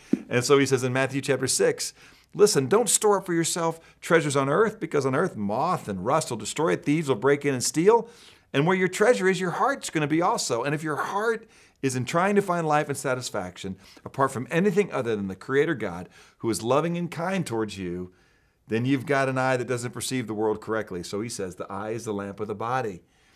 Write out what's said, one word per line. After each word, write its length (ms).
And 160
so 140
he 80
says 180
in 80
Matthew 300
chapter 240
six, 480
"Listen, 320
don't 240
store 260
up 80
for 80
yourself 480
treasures 340
on 140
earth, 280
because 280
on 80
earth 200
moth 540
and 160
rust 240
will 80
destroy 380
it, 100
thieves 240
will 80
break 300
in 80
and 100
steal. 420
And 140
where 100
your 100
treasure 420
is, 120
your 120
heart's 360
gonna 180
be 140
also. 420
And 120
if 80
your 140
heart 520
is 160
in 80
trying 300
to 80
find 260
life 220
and 80
satisfaction 800
apart 260
from 200
anything 420
other 240
than 120
the 60
Creator 420
God, 340
who 100
is 100
loving 380
and 120
kind 360
towards 320
you, 340
then 160
you've 220
got 240
an 80
eye 180
that 120
doesn't 240
perceive 340
the 80
world 260
correctly." 420
So 200
he 80
says, 240
"The 180
eye 200
is 120
the 80
lamp 280
of 80
the 60
body." 500